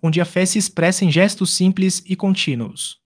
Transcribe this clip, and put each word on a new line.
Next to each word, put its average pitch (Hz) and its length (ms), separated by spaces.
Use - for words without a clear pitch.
onde 165 160
a 170 60
fé 180 200
se 196 140
expressa 185 460
em 165 60
gestos 185 420
simples 190 520
e 190 80
contínuos. 151 840